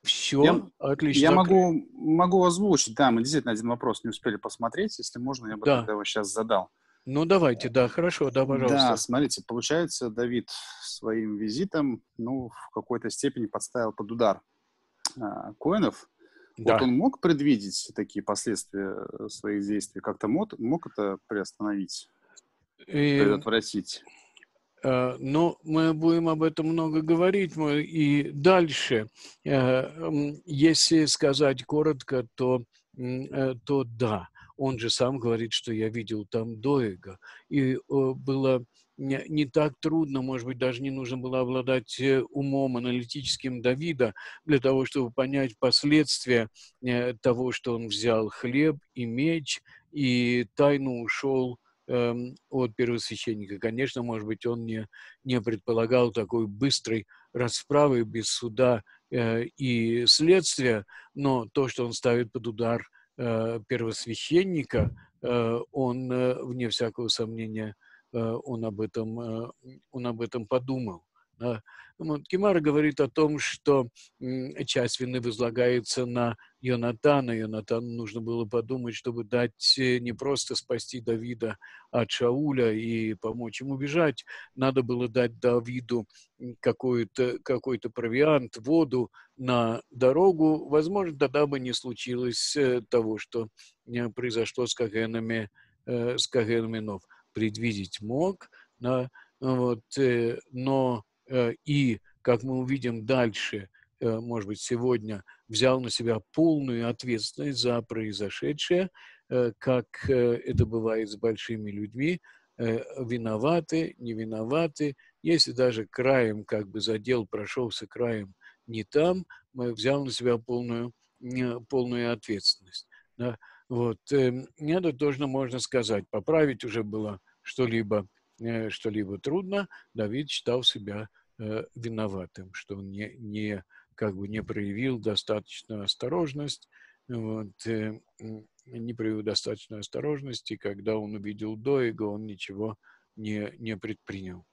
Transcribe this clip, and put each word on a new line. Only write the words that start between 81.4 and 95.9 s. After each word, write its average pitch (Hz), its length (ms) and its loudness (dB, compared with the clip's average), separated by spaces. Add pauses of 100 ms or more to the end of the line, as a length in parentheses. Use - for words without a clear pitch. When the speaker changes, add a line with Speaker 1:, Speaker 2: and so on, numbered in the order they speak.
Speaker 1:
от 117 200 0
Шауля 127 640 2
и 110 400 -2
помочь 113 480 -8
ему 139 160 -6
бежать, 143 480 0 (300)
надо 131 260 2
было 123 260 -2
дать 117 320 0
Давиду, 120 680 0 (320)
м, 123 200 -12
какой-то, 123 840 0
какой-то 123 460 -2
провиант, 127 680 2
воду 127 540 2 (260)
на 120 440 0 (100)
дорогу. 156 800 4
Возможно, 160 480 0
тогда 147 300 4
бы 139 120 -4
не 127 140 -6
случилось, 123 840 -4
э, 127 320 4
того, 110 280 2
что, 110 320 -6 (380)
э, 120 220 -4
произошло 117 560 -2
с 117 80 -4
Кагенами, 113 760 -2 (360)
э, 123 320 -2